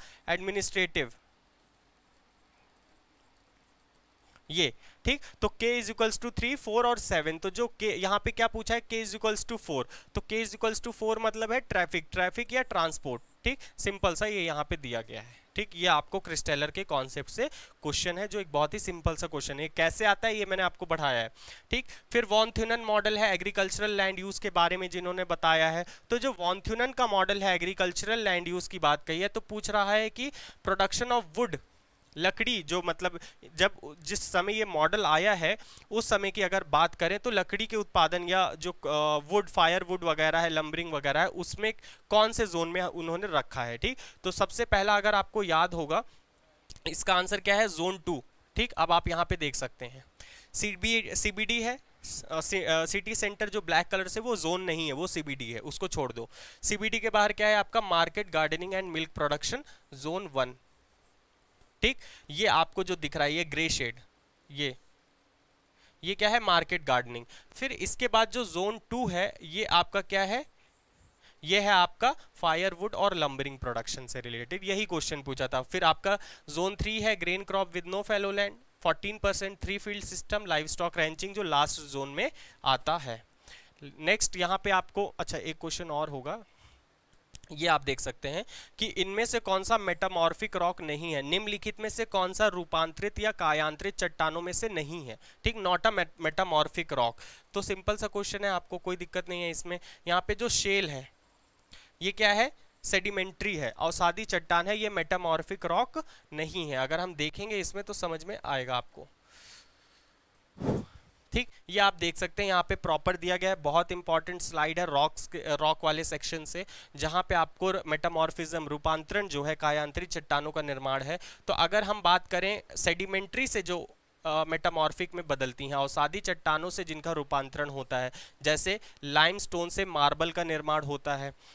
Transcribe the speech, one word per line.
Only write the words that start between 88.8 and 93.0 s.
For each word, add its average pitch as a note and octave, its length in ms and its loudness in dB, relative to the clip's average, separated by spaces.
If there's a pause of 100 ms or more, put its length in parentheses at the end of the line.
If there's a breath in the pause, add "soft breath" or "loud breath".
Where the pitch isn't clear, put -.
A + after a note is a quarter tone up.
इनमें G3 400 -2
से A#3 140 0
कौन F#3+ 240 0
सा A3 140 4
मेटामॉर्फिक F3+ 800 0
रॉक F3+ 260 0
नहीं D#3 320 -4
है, C#3+ 80 0
निम्नलिखित G3+ 580 -2
में G#3+ 100 -4
से A3+ 160 -4
कौन F#3 280 -2
सा G#3+ 140 4
रूपांतरित E3+ 720 -2